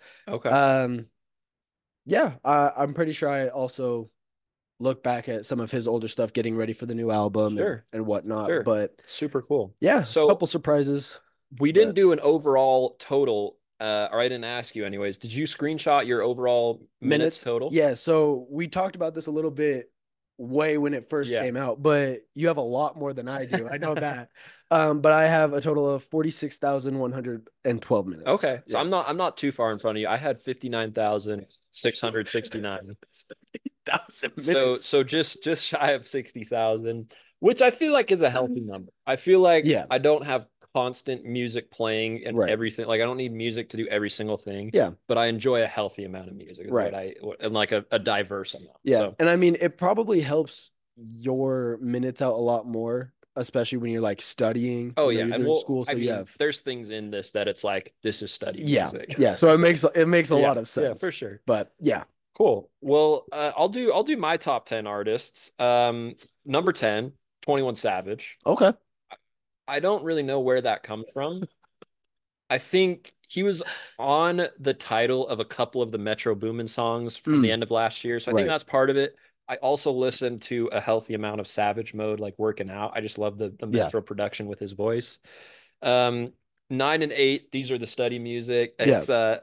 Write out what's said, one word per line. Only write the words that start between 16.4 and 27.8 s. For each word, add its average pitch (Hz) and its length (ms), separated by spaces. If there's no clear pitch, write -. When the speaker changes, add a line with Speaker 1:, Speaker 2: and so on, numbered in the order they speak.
Speaker 1:
minutes 143 180
Speaker 2:
Minutes? 160 240
Speaker 1:
total? 120 300
Speaker 2:
Yeah, 147 220
so 147 560
we 156 180
talked 190 280
about 165 180
this 160 120
a 160 40
little 156 200
bit 139 400
way 147 400
when 143 160
it 123 160
first 143 200
Speaker 1:
Yeah. 120 120
Speaker 2:
came 127 140
out, 135 260
but 139 400
you 160 140
have 160 80
a 143 60
lot 131 360
more 143 140
than 123 160
I 135 160
do. 185 240
I - 80
know 160 180
Speaker 1:
<laughs> 151 120
Speaker 2:
that. 127 240
Um, 156 320
but 156 100
I 156 140
have 156 260
a 143 80
total 147 300
of 135 140
forty-six 156 540
thousand 139 400
one 127 140
hundred 120 360
and 117 180